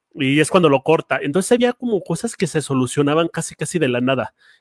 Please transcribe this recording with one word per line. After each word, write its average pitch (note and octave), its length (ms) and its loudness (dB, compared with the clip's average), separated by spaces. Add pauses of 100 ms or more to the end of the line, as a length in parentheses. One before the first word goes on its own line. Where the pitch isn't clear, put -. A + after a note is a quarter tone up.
(140)
Y C#3+ 260 0
es D3+ 100 2
cuando F3 180 4
lo C#3 140 4
corta. D#3 400 0
Entonces D#3 300 0
había B3 200 2
como A3 300 -4
cosas - 340 -6
que F3+ 100 -2
se D3+ 140 -2
solucionaban C#3+ 680 0
casi, - 260 -8
casi - 240 -6
de D3+ 100 0
la B2 140 0
nada. B2+ 320 -2 (260)